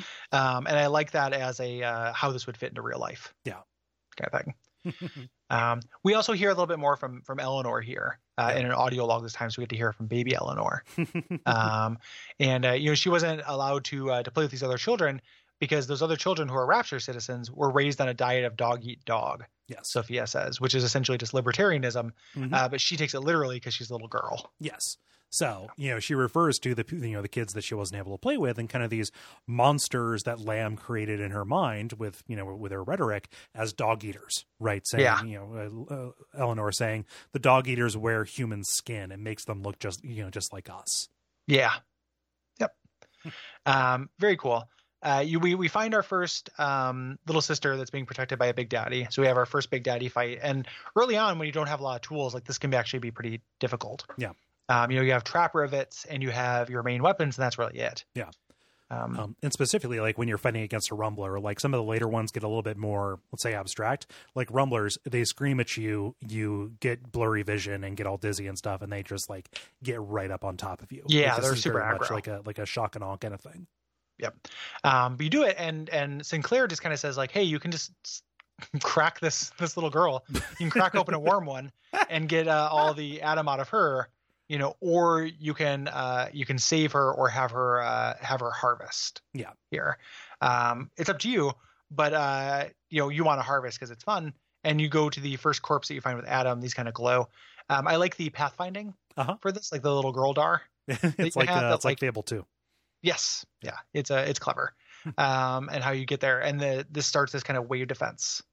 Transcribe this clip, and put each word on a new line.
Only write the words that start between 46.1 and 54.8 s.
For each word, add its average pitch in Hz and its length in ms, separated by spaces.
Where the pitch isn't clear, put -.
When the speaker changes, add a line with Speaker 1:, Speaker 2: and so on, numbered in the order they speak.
Speaker 1:
um, 131 680
little 160 160
sister 143 340
that's 131 140
being 135 160
protected 127 320
by 123 80
a 120 80
Big 120 140
Daddy. 123 420
So 135 120
we 131 60
have 123 80
our 123 100
first - 240
Big 127 120
Daddy 123 260
fight. 120 340
And 135 240
early 233 200
on, 208 220
when 156 80
you 151 60
don't 151 160
have 147 120
a - 20
lot 131 140
of 120 60
tools, 143 320
like, 123 100
this 135 140
can 139 120
be, 131 60
actually 120 240
be 117 100
pretty 113 300
difficult. 123 440
Speaker 2:
Yeah. 117 140
Speaker 1:
Um, 120 220